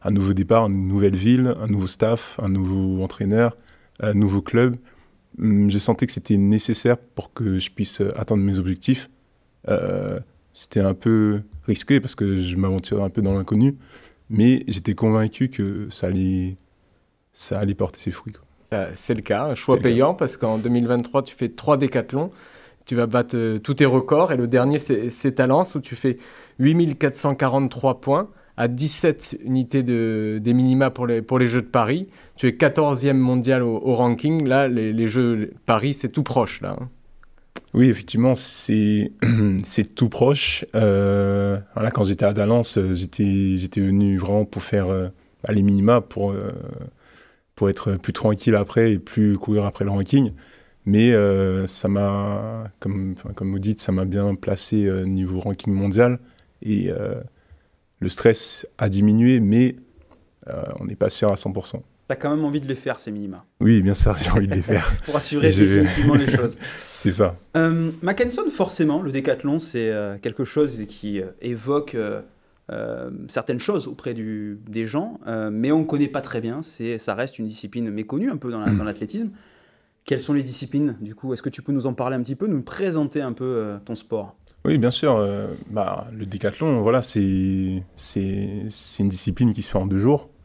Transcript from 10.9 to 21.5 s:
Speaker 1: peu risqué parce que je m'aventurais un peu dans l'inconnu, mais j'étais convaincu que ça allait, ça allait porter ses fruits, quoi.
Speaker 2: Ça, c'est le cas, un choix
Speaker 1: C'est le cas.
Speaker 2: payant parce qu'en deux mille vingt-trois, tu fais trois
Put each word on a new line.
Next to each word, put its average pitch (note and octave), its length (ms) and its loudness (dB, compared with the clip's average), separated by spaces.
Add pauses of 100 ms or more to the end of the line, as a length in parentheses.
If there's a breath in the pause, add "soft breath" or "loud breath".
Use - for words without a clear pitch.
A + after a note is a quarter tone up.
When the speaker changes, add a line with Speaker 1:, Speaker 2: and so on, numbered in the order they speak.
Speaker 1:
peu G#2+ 460 2 (240)
risqué C3+ 360 2
parce - 140 -8
que G2 240 0
je F2+ 180 -2
m'aventurais F#2+ 460 0
un F#2+ 60 -2
peu A2 120 -4
dans G2 120 2
l'inconnu, G#2+ 440 2 (520 loud breath)
mais A#2 380 4
j'étais F#2+ 280 -4
convaincu A2 520 0
que G2+ 420 -6
ça - 180 -6
allait, F#2 500 0 (760)
ça - 260 -8
allait G2+ 180 -2
porter - 260 -4
ses G2+ 100 -6
fruits, - 220 -14
quoi. - 100 -20 (260)
Speaker 2:
Ça, F#2+ 260 -4
c'est - 180 -4
le A2 80 -4
cas, G#2+ 240 -2
un C#3+ 100 -4
choix - 200 2
Speaker 1:
C'est A#2+ 80 2
le - 0 -
cas. A#2+ 100 4
Speaker 2:
payant C3+ 200 2
parce E3 220 -4
qu'en A2 220 -2
deux A2 120 -2
mille A#2+ 180 2
vingt-trois, B2 360 0
tu - 120 -14
fais B2 120 -4
trois D3 300 0